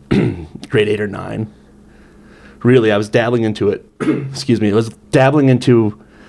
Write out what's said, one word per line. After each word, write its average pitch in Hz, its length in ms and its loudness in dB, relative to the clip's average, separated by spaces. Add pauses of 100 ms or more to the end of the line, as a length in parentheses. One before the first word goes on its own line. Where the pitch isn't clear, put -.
<clears throat> - 80 -12 (600)
grade 107 200 0
eight 104 120 -2
or 107 60 -6
nine. 101 460 -10 (1120)
Really, 120 260 4
I 104 60 2
was 104 120 -2
dabbling 117 360 0
into 107 240 -2
it. - 260 -4
<clears throat> - 60 -12 (300)
Excuse 110 300 -2
me. 104 120 0
I - 20 2
was 113 140 0 (240)
dabbling 139 360 4
into 117 540 2 (260)